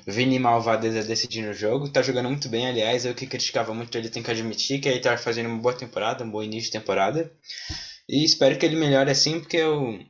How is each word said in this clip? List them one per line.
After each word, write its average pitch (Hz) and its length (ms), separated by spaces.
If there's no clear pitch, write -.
Vini 127 300
e - 20
Malvadeza 113 640
decidindo 110 480
o 101 40
jogo. 117 360
Tá 139 100
jogando 123 300
muito 143 180
bem, 117 180
aliás, 120 380
eu 123 100
que 131 120
criticava 117 480
muito 113 240
ele, 113 100
tenho 113 160
que 120 60
admitir 113 500
que 143 80
ele 127 120
tá 120 180
fazendo 117 320
uma 113 100
boa 123 140
temporada, 120 500
um 113 60
bom 107 120
início 110 300
de 110 60
temporada. 101 520
E 143 160
espero 139 340
que - 60
ele 156 120
melhore 143 340
assim, 151 280
porque 165 200
eu 147 400